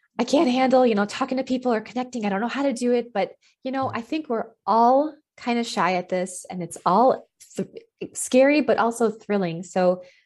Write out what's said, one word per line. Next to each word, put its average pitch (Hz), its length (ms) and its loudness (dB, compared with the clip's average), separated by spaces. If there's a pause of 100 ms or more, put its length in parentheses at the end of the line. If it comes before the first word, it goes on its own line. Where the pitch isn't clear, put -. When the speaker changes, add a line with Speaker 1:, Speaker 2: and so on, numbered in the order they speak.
(180)
Speaker 1:
I 240 60 0
can't 277 260 2
handle, 254 340 4
you 226 120 2
know, 202 80 2
talking - 340 -4
to 262 60 -4
people 254 280 -2
or 220 80 0
connecting. 247 460 -8
I - 20 -2
don't 196 120 -2
know 240 80 -4
how 247 160 -4
to 277 80 0
do 240 200 -2
it." 240 200 -2
But, 190 200 -4 (300)
you 262 80 -8
know, 262 160 -4
Speaker 2:
Mm. - 80 -6
Speaker 1:
I 226 80 -6
think 311 260 -6
we're 226 180 -4 (200)
all 254 480 4 (220)
kinda 233 280 -2
shy 185 300 0
at 180 140 -4
this, 185 420 -4
and 185 120 -8
it's 165 220 -12
all 208 440 4 (280)
th-, - 120 -6 (460)
scary, 277 460 4
but - 180 0
also 233 320 0
thrilling. 190 520 -4
So 180 400 0 (240)